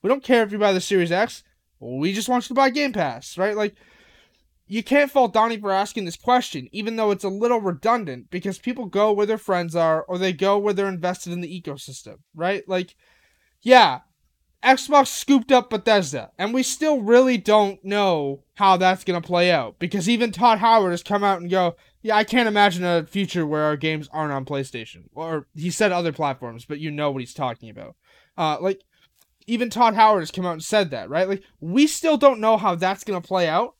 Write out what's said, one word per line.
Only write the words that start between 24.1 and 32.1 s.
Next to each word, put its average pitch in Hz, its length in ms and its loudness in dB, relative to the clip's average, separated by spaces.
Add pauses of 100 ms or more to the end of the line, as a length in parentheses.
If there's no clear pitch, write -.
aren't 151 220 -4
on 135 100 -6
PlayStation." 131 600 -10 (100)
Or 160 420 -8
he 165 160 -6
said 202 220 0
other 175 180 -2
platforms, 131 540 -8
but 147 160 -12
you 156 100 -8
know 147 180 -4
what 135 120 -8
he's 120 120 -14
talking 117 360 -8
about. 104 260 -20 (420)
Uh, 156 220 -2
like, 190 240 -4 (640)
even 233 220 -2
Todd 226 260 2
Howard 214 280 4
has 151 60 -10
come 185 160 -6
out 180 80 -4
and 160 100 -12
said 202 280 0
that, 107 180 -10
right? 180 200 0
Like, 196 140 -4 (180)
we 185 260 2
still 311 300 0